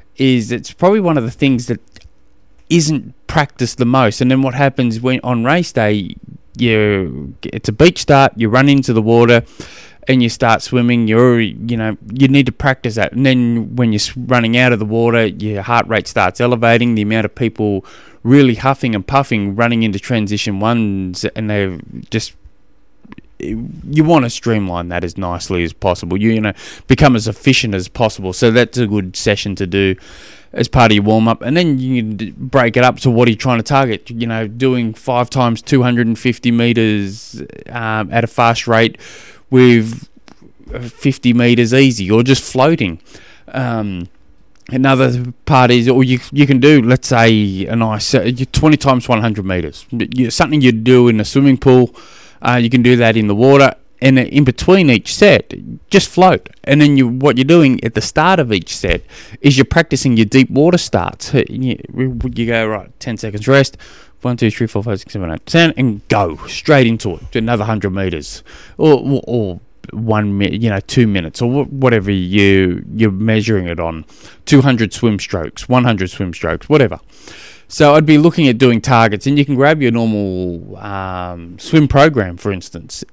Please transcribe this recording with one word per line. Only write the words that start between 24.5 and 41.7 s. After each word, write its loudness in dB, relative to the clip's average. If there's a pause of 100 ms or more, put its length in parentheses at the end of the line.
that -4
as -8
nicely -6
as -4
possible. -2
You, 0
you -2
know, -4 (340)
become 4
as -2
efficient -2
as -6
possible. -4
So 2
that's 0
a 0
good -4
session -4
to -6
do 0 (580)
as -4
part 4
of 4
your 2
warm-up. 0
And -4
then 0
you -2
can -6
d-, -10
break -2
it 4
up 0
to 2
what 4
are 4
you -2
trying -2
to -4
target. -2
You -8
know, -6
doing -2
five -4
times 0
two 0
hundred 0
and -2
fifty -2
meters, -2 (280)
um, -6
at 0
a -4
fast 0
rate 2 (500)
with 4 (760)
fifty -2
meters 2